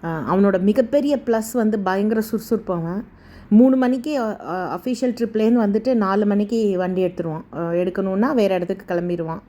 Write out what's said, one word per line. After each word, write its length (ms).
ஆ, 300
அவனோட 260
மிகப்பெரிய 560
ப்ளஸ் 360
வந்து 260
பயங்கர 420
சுறுசுறுப்பு 540
அவன். 300
மூணு 260
மணிக்கு, 440
ஆ, 260
ஆ, 320
அஃபிஷியல் 360
ட்ரிப்லேருந்து 520
வந்துட்டு 280
நாலு 320
மணிக்கு 500
வண்டி 280
எடுத்துருவான். 380
ஆ, 160
எடுக்கணுன்னா 640
வேறு 200
இடத்துக்கு 400
கிளம்பிடுவான். 540